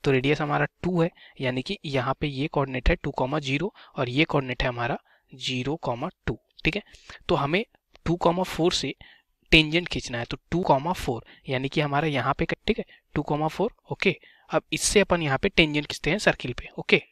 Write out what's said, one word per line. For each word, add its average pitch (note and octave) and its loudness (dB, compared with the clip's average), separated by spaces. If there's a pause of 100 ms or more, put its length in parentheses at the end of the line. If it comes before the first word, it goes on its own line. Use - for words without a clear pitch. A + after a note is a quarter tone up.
तो D3 2
रेडियस C3+ 2
हमारा D3 0 (180)
टू F3 0
है, E3 2 (320)
यानी B2+ -2
कि G3+ -6
यहाँ C3+ -2
पे D#3 -2
ये C#3 -4
कोऑर्डिनेट C3+ 0
है E3+ 4
टू D3 -6
कॉमा C3 -2
ज़ीरो C#3 -2 (220)
और C3 -2
ये C3+ 2
कोऑर्डिनेट C3 -2
है C3 2
हमारा A#2+ -4 (340)
ज़ीरो B2+ -4
कॉमा C3 -6 (160)
टू, A#2 -2 (280)
ठीक D#3+ 0
है। G3+ -4 (460)
तो E3+ 4
हमें D3+ 0 (420)
टू E3 0
कॉमा F3 2
फ़ोर F3 0
से - -4 (580)
टेंजेंट D#3+ 6
खींचना B2+ -6
है, - -4
तो - -8 (140)
टू E3+ 0
कॉमा D#3 2
फ़ोर A#2+ -4 (260)
यानी C3+ -2
कि D#3 0
हमारा D3 0
यहाँ C3+ 0
पे E3 0
क-, E3 -4 (120)
ठीक A#3 0
है, - -10 (320)
टू D3+ 0
कॉमा D3+ 0
फ़ोर, F3+ -2 (220)
ओके। D#3+ 0 (340)
अब - 0 (100)
इससे - 2
अपन F#3 4
यहाँ C#3+ 0
पे - 0
टेंजेंट D3+ 2
खींचते - -4
हैं E3+ 2
सर्किल C#3 0
पे, - -12 (120)
ओके। - 2 (140)